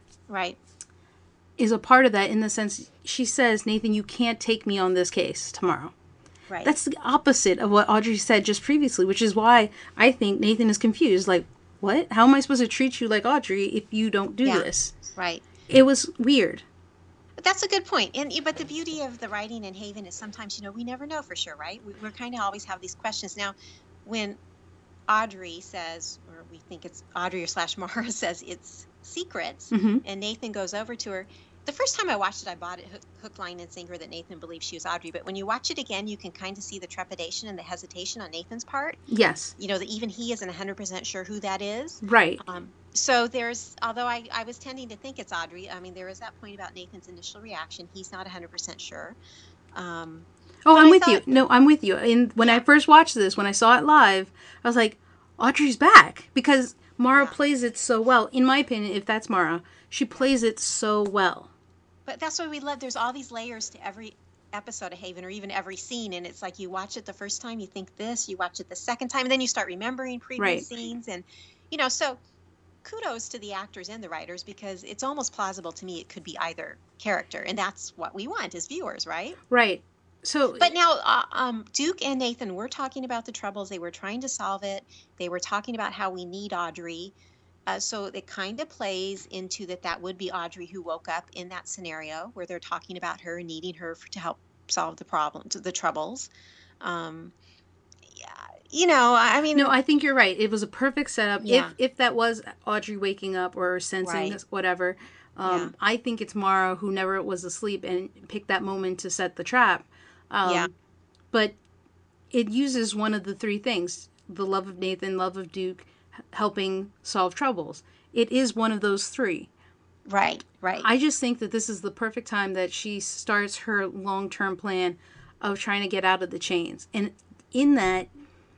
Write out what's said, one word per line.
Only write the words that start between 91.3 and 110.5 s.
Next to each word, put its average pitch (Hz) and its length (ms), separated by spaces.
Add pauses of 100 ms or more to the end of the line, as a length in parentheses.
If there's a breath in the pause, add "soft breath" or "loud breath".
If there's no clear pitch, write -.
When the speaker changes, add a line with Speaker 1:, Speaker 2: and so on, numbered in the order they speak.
Speaker 1:
in 180 160
that 180 180
scenario 160 680
where 185 140
they're 180 120
talking 175 380
about 175 240
her 170 160
and 175 100
needing 165 280
her 165 160
f-, - 200
to - 80
help 170 180 (300)
solve 160 300
the - 80
problem, 151 440
to - 100
the 180 120
troubles. 165 580 (520 soft breath)
Um, 165 500 (840 soft breath)
yeah, - 100 (460)
you 349 160
know, 254 260
I, 233 240
I 294 40
mean 302 160
Speaker 2:
No, 277 120
I 262 140
think 294 200
you're 277 120
right. 220 240
It 214 100
was 208 140
a - 40
perfect 269 440
setup. 208 320
Speaker 1:
Yeah. 247 240 (100)
Speaker 2:
If, 254 140
if - 60
that 247 180
was 226 260 (240)
Audrey 208 320
waking 190 380
up 180 200
or 180 240
sensing 185 360
Speaker 1:
Right. 170 180
Speaker 2:
this, 196 180
whatever, 185 460 (400 soft breath)
um, 185 240
Speaker 1:
Yeah. 170 80 (120)
Speaker 2:
I 214 160
think 240 240
it's - 120
Mara 190 420
who 196 160
never 190 300
was 180 220
asleep 190 400
and 180 260 (180)
picked 208 200
that 190 160
moment 190 360
to 196 120
set 180 240
the 175 80
trap. 226 420 (460 soft breath)
Um, 190 200